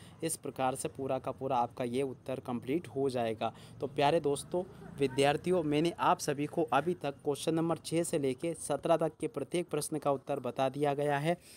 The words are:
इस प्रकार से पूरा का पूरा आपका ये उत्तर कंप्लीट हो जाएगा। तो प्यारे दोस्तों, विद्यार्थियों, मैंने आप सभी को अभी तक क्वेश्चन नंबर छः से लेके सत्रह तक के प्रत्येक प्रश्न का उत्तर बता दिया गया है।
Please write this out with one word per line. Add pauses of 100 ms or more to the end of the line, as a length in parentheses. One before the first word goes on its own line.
(240)
इस
प्रकार
से
पूरा
का
पूरा
आपका
ये
उत्तर
कंप्लीट
हो
जाएगा। (300)
तो
प्यारे
दोस्तों, (360)
विद्यार्थियों,
मैंने
आप
सभी
को (100)
अभी
तक
क्वेश्चन
नंबर
छः
से
लेके
सत्रह
तक
के
प्रत्येक
प्रश्न
का
उत्तर
बता
दिया
गया
है। (200)